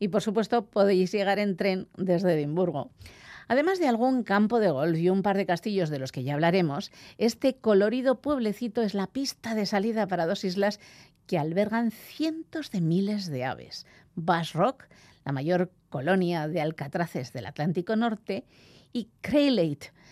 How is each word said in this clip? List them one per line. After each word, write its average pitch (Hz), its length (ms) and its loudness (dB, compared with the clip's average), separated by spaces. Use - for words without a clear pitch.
Y, 202 80 -2
por 190 120 0
supuesto, 220 460 -2
podéis 196 460 2
llegar 196 260 0
en 202 180 0
tren 190 400 -2
desde 180 380 2
Edimburgo. 151 560 -2
Además 320 320 2
de 339 80 2
algún 247 380 2
campo 208 340 2
de 202 120 4
golf 160 280 0
y 175 120 4
un 190 120 2
par 196 140 2
de 196 100 0
castillos 180 440 0
de 143 80 -4
los 131 120 -6
que 127 140 -6
ya 143 100 -2
hablaremos, 165 560 2
este 240 400 0
colorido 226 640 2
pueblecito 240 580 -2
es 208 140 0
la 196 120 -2
pista - 480 -8
de 208 120 -2
salida 214 420 0
para 170 180 0
dos 196 180 -2
islas 196 360 -2
que 180 120 0
albergan 208 540 0
cientos 320 800 -8
de 196 80 -2
miles 196 460 0
de 131 180 -4
aves. 87 420 -8
Bass 165 380 -2
Rock, 208 320 0
la 139 60 -4
mayor 170 380 0
colonia 170 580 0
de 160 140 -2
alcatraces 156 720 -4
del 113 120 -8
Atlántico 175 480 -2
Norte, 220 520 -2
y - 180 -6
Craigleith. 240 720 2